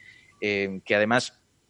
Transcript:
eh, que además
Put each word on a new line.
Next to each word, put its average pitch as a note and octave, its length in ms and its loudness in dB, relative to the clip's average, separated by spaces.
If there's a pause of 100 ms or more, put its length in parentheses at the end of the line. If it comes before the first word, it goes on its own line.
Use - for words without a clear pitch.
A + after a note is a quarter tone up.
(420)
eh, G2 420 -2
que - 100 0
además G#2+ 460 0 (300)